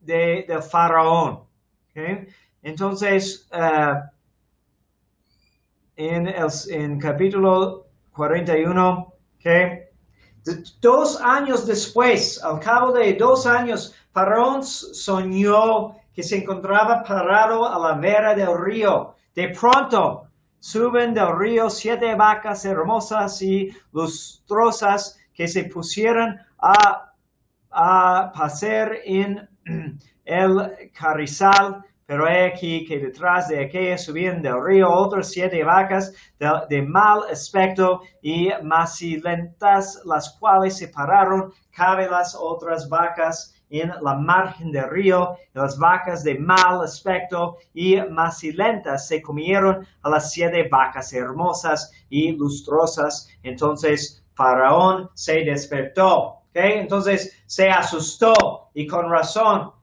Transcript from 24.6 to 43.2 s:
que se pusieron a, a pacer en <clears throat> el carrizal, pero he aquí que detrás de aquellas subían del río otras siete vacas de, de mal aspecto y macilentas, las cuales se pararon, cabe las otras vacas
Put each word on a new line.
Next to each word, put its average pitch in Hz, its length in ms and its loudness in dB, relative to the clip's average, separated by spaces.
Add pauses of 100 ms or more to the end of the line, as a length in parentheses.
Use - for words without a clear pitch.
que 170 140 -6
se 175 180 -4
pusieron 220 720 -2 (220)
a, 202 540 4 (580)
a 185 640 2
pacer 214 680 -4
en 196 440 -4 (160)
<clears throat> 160 340 -10 (260)
el 190 680 0
carrizal, 196 920 2 (220)
pero 147 200 -2
he 180 200 4
aquí 175 400 -6
que 156 120 -6
detrás 175 500 -2
de 147 160 -2
aquellas 180 400 -4
subían 170 380 -6
del 127 220 -4
río 190 260 6
otras 190 400 2
siete 175 320 -2
vacas 190 500 2 (260)
de, 147 120 0 (180)
de 143 140 0
mal 208 480 4
aspecto 190 720 0 (200)
y 170 280 -2 (120)
macilentas, 170 1400 -2
las 156 260 -4 (100)
cuales 190 360 2
se 165 120 -12
pararon, 190 640 0 (180)
cabe 185 380 0
las 180 260 -2
otras 165 540 -6
vacas 165 640 -2 (160)